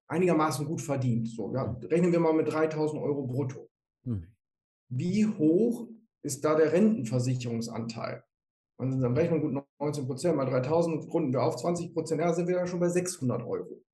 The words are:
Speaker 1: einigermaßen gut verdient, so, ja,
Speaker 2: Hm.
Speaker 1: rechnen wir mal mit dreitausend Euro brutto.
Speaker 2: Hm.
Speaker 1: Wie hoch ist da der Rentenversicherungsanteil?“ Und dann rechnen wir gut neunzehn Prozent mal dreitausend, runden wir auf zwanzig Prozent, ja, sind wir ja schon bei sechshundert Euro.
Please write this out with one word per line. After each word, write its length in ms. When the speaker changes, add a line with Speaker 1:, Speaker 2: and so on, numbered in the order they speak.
Speaker 1:
einigermaßen 580
gut 140
verdient, 480
so, 260
ja, 140
Speaker 2:
Hm. 200
Speaker 1:
rechnen 240
wir 80
mal 140
mit 180
dreitausend 480
Euro 260
brutto. 440
Speaker 2:
Hm. 220
Speaker 1:
Wie 360
hoch 640
ist 220
da 120
der 160
Rentenversicherungsanteil?“ 1500
Und 220
dann 160
rechnen 240
wir 100
gut 140
neunzehn 280
Prozent 280
mal 120
dreitausend, 680
runden 200
wir 100
auf 120
zwanzig 400
Prozent, 260
ja, 120
sind 160
wir 80
ja 100
schon 140
bei 80
sechshundert 560
Euro. 480